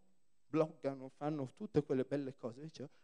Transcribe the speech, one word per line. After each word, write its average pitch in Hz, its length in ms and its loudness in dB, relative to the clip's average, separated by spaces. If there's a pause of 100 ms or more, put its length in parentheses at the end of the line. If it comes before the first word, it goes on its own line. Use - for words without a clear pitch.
(500)
bloggano, 139 600 0
fanno 147 460 -2
tutte 180 280 2
quelle 131 220 2
belle 143 300 -2
cose, 131 260 -8
dicevo, 156 280 -10 (140)